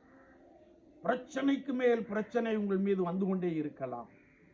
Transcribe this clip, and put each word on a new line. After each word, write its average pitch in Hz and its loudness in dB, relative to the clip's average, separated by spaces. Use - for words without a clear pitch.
பிரச்சனைக்கு 269 0
மேல் 240 4
பிரச்சனை 220 -2
உங்கள் 202 0
மீது 190 2
வந்து 180 0
கொண்டே 185 0
இருக்கலாம். 131 -6